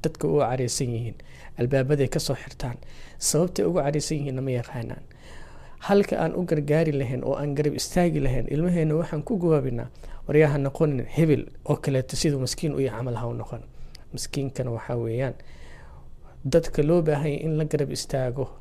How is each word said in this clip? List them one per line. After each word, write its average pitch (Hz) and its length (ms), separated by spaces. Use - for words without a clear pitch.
Dadka 151 260
u 156 100
careysan 123 560
yihiin, 113 200
albaabaday 135 500
ka - 120
soo - 140
xirtaan. - 420
Sababtay 180 480
ugu 175 160
careysan 147 360
yihiin 139 240
ma 135 80
yaqaanaan. 120 520
Halka 202 400
aan 160 160
u 180 120
gargaari 151 460
lahayn 127 320
oo 131 100
aan 143 200
garab 147 200
istaagi 170 460
lahayn, 123 260
ilmaheena 160 480
waxaan 160 280
ku 247 160
gawaabinaa, 131 500
"War 143 100
yaa 151 180
ha 147 40
noqonin 139 480
hebel 151 360
oo 147 100
kaleeto 135 400
siduu 143 240
maskiin 139 340
u - 60
yahay 113 180
camal 120 200
ha 120 80
u 120 80
noqon." 117 280
Maskiinkana 131 580
waxaa 120 260
weeyaan, 117 380
dadka 156 380
loo 165 200
baahan 151 300
yahay - 140
in 156 120
la 156 60
garab 143 260
istaago 131 540